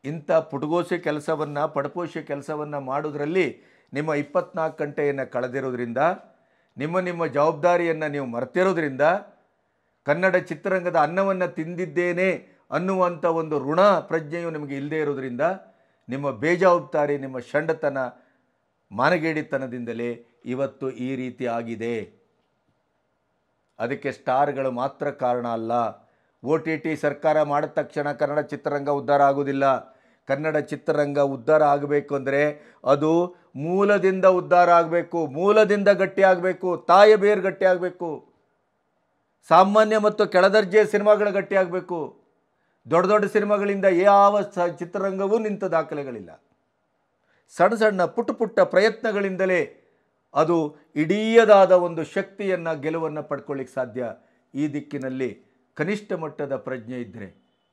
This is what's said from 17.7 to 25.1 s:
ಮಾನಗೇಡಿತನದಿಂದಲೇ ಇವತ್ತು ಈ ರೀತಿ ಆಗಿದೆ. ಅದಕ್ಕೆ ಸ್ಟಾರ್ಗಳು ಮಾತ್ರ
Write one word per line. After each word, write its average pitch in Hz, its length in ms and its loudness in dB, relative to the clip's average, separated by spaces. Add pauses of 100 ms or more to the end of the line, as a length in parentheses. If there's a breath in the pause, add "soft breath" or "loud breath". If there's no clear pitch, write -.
ಮಾನಗೇಡಿತನದಿಂದಲೇ 127 1300 -4 (180 soft breath)
ಇವತ್ತು 131 460 -6
ಈ 127 260 -8
ರೀತಿ 127 300 -8
ಆಗಿದೆ. 117 800 -8 (1500)
ಅದಕ್ಕೆ 127 340 -6
ಸ್ಟಾರ್ಗಳು 135 580 -2
ಮಾತ್ರ 139 400 -6